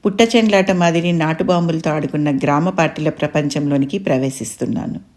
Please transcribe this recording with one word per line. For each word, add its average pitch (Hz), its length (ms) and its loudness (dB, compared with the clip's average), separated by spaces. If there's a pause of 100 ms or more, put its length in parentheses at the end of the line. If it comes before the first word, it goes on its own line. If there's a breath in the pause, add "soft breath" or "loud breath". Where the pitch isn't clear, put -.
పుట్టచెండ్లాట 208 640 2
మాదిరి 175 400 2
నాటుబాంబులతో 160 800 0
ఆడుకున్న 151 460 -2
గ్రామ 151 320 2
పార్టీల 156 400 0
ప్రపంచంలోనికి 147 880 -2
ప్రవేశిస్తున్నాను. - 1000 -4 (180)